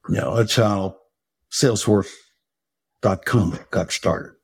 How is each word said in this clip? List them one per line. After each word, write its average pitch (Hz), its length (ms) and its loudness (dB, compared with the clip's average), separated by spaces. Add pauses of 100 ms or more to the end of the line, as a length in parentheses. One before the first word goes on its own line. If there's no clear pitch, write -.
You - 60 -2
know, 90 220 -2
that's 113 180 0
how 101 420 0 (540)
Salesforce 107 640 2 (880)
dot 98 220 0
com 87 340 0 (140)
got 90 180 -2
started. - 540 -4